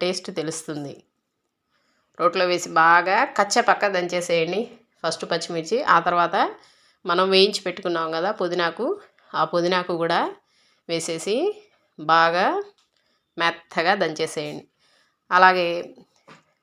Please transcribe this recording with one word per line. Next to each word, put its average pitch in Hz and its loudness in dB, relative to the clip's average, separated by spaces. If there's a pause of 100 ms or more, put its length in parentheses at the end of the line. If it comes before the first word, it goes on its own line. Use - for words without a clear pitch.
టేస్ట్ 185 -4 (120)
తెలుస్తుంది. 151 -8 (1300)
రోట్లో 175 0 (100)
వేసి 175 -6 (120)
బాగా 175 4 (220)
కచ్చపక్క 202 2
దంచేసేయండి 175 -2 (380)
ఫస్ట్ 165 -6
పచ్చిమిర్చి. 170 -4 (160)
ఆ 170 6 (100)
తర్వాత 175 2 (720)
మనం 180 2 (120)
వేయించి 196 4
పెట్టుకున్నాం 170 -4 (120)
కదా 185 0 (140)
పుదీనాకు, 175 -2 (540)
ఆ 156 2 (120)
పుదీనాకు 180 0 (120)
కూడా 170 0 (680)
వేసేసి 165 -6 (680)
బాగా 165 2 (920)
మెత్తగా 170 -2
దంచేసేయండి. 156 -4 (680)
అలాగే 185 4 (960)